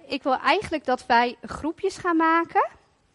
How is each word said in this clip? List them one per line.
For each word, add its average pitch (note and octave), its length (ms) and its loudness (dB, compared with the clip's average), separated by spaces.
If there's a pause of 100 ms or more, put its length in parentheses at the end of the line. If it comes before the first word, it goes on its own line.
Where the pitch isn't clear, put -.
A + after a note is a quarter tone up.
ik - 160 -8
wil C4 140 0
eigenlijk D#4+ 480 -2
dat B3+ 200 -2
wij A#3+ 360 2
groepjes - 560 -6
gaan F4 200 -2
maken. E4 520 2 (460)